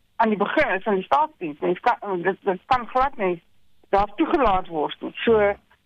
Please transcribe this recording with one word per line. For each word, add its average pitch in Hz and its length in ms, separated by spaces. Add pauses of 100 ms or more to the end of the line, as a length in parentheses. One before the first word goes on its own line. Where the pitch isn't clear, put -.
(160)
aan 226 140
die 208 80
begin 233 320
is 190 140
van 208 120
die 185 80
staatsdiens. 170 560
Mens 180 200
kan, 202 420
dit, 190 200
dit 185 240
kan 240 220
glad 262 300
nie 180 240 (480)
daar 202 260
toegelaat 240 520
word 156 340
nie. - 120
So, 208 420 (300)